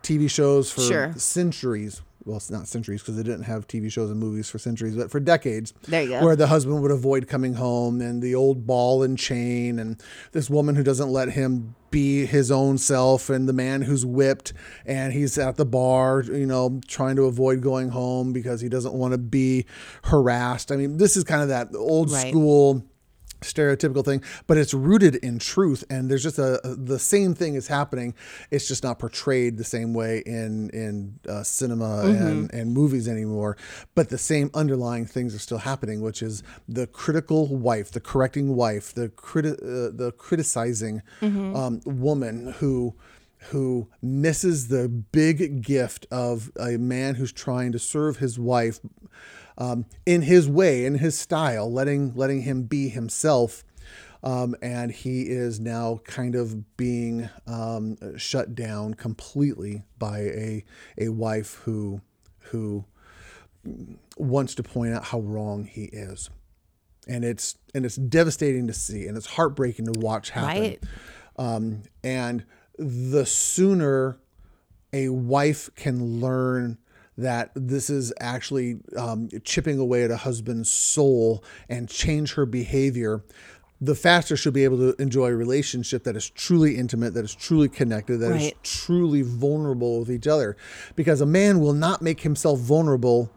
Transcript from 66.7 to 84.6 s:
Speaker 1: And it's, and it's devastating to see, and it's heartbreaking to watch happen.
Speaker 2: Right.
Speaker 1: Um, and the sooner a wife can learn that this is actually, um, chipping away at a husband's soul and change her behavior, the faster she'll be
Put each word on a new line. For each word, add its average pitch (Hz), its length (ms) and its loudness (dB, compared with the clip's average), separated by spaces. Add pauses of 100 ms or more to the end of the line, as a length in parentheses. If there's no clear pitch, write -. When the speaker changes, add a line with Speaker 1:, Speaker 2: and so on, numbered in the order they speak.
Speaker 1:
And 120 180 -4
it's, 117 320 -6 (180)
and 131 120 -2
it's 110 100 -6
devastating 135 720 2
to 110 60 -4
see, 101 340 -8
and 104 100 -8
it's 110 100 -12
heartbreaking 139 640 -2
to 113 60 -2
watch 110 320 -4
happen. 151 320 -2
Speaker 2:
Right. - 200 -6 (540)
Speaker 1:
Um, 113 460 -4 (220)
and 120 400 -4 (340)
the 127 460 0
sooner 139 960 2 (720)
a 135 160 -2
wife 135 640 0
can 120 460 -2
learn 127 580 -2 (380)
that 120 380 -2
this 131 360 -4
is 131 300 -2
actually, 120 580 -4 (180)
um, 117 320 -4 (140)
chipping 151 360 -2
away 123 260 2
at 117 60 2
a 117 80 -2
husband's 113 540 -4
soul 120 720 4 (260)
and 123 200 -6
change 151 460 -2
her 143 120 2
behavior, 120 800 0 (560)
the 135 140 0
faster 170 420 4
she'll 139 160 0
be 135 120 4